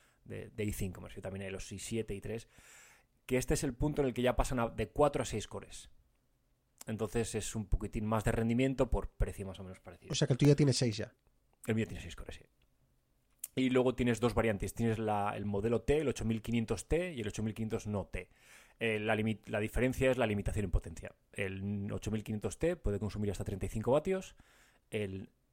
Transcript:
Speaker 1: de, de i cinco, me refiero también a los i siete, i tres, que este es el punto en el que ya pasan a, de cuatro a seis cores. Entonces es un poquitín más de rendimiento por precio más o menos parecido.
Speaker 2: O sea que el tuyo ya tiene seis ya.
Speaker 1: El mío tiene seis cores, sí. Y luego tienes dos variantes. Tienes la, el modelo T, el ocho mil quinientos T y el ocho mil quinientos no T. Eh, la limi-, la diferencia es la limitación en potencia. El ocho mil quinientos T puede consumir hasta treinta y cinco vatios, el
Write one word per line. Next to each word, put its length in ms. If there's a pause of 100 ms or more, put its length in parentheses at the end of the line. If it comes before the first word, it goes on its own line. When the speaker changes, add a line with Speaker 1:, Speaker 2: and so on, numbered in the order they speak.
(240)
Speaker 1:
de, 260
de 140
i 100
cinco, 260
me 100
refiero 200
también 180
a 40
los 200
i 60
siete, 380
i 60
tres, 260 (800)
que 100
este 160
es 100
el 120
punto 260
en 60
el 80
que 80
ya 120
pasan 240
a, 80
de 220
cuatro 320
a 40
seis 220
cores. 420 (1000)
Entonces 480
es 200
un 120
poquitín 380
más 180
de 80
rendimiento 580
por 220
precio 340
más 140
o 40
menos 160
parecido. 320
Speaker 2:
O 40
sea 100
que 80
el 40
tuyo 160
ya 20
tiene 180
seis 240
ya. 160 (540)
Speaker 1:
El 80
mío 100
tiene 160
seis 140
cores, 200
sí. 100 (1080)
Y 160
luego 260
tienes 260
dos 120
variantes. 400
Tienes 240
la, 380
el 100
modelo 360
T, 180
el 80
ocho 180
mil 160
quinientos 460
T 260
y 80
el 60
ocho 160
mil 100
quinientos 320
no 200
T. 240 (500)
Eh, 200
la 160
limi-, 300
la 140
diferencia 500
es 80
la 80
limitación 400
en 60
potencia. 420 (200)
El 580
ocho 200
mil 120
quinientos 340
T 200
puede 200
consumir 340
hasta 120
treinta 220
y 40
cinco 220
vatios, 440 (540)
el 400 (240)